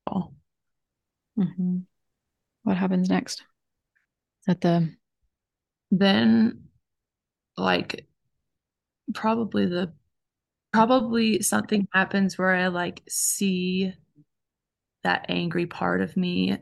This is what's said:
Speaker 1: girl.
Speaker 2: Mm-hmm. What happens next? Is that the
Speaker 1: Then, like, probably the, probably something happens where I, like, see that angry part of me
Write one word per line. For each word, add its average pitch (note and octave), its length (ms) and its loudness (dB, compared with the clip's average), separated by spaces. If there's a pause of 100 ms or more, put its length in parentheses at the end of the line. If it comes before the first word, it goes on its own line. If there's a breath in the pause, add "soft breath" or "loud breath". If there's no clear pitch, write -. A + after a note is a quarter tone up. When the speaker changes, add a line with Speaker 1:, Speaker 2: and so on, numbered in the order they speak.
Speaker 1:
girl. - 260 -6 (1040)
Speaker 2:
Mm-hmm. F3+ 400 -2 (840)
What F#3+ 140 -2
happens F#3 340 0
next? - 300 -2
Is - 1080 -20
that F#3 140 2
the E3+ 340 2 (960)
Speaker 1:
Then, A3 800 2 (880)
like, - 500 -2 (1080)
probably A3 520 0
the, F3 260 -2 (800)
probably A3+ 680 2
something G#3 500 0
happens F#3+ 460 0
where F#3 160 2
I, F#3 140 0
like, F3 400 -6
see F#3 840 -2 (1120)
that F3+ 240 0
angry F3 380 -2
part F3+ 340 -2
of F#3 160 -4
me F#3 460 0